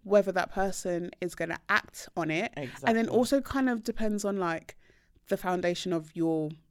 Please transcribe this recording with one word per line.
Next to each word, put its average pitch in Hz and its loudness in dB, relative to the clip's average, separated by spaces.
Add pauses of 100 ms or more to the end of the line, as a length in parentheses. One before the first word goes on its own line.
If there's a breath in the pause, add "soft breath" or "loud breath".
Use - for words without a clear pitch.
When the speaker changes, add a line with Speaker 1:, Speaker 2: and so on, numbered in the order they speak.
Speaker 1:
whether 196 4
that 175 0
person 185 -2 (100)
is 180 -4
gonna 165 -4
act - -2
on 160 -2
it. 170 0
And 143 -6
then 120 -10 (340)
Speaker 2:
Exactly. - -2
Speaker 1:
also 254 4
kind 269 0
of 233 0
depends 208 0
on, 202 -2
like, 170 -4 (520 soft breath)
the 196 2
foundation 180 -2
of 156 -4
your 160 0 (220)